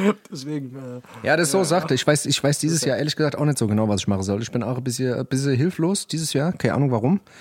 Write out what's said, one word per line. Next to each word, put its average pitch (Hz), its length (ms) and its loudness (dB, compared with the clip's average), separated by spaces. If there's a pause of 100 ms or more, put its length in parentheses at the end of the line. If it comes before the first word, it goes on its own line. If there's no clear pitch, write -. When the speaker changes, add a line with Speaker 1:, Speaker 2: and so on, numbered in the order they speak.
(300)
Speaker 1:
deswegen, 139 460 -8
äh, 123 500 -12
Speaker 2:
Ja, 147 100 4
das 165 120 2
ist - 40 0
so 190 60 2
Speaker 1:
ja. 190 60 2
Speaker 2:
Sache, 165 300 0
ich 123 120 0
weiß, 151 200 2
ich - 180 0
weiß 143 160 2
dieses 156 220 0
Speaker 1:
Ja. 135 80 0
Speaker 2:
Jahr 120 80 0
ehrlich 147 180 -2
gesagt 151 180 0
auch 151 100 -2
nicht 147 140 2
so 113 80 2
genau, 107 220 2
was 104 140 0
ich - 40 -4
machen 98 160 0
soll, 101 180 0
ich 117 120 -8
bin 120 100 -2
auch 120 140 -2
ein 127 80 -6
bisschen, 127 300 -2
ein 123 120 -4
bisschen 135 300 0
hilflos 170 500 0
dieses 156 260 -4
Jahr, 151 200 0
keine 107 220 0
Ahnung 135 180 2
warum, 123 260 4 (220)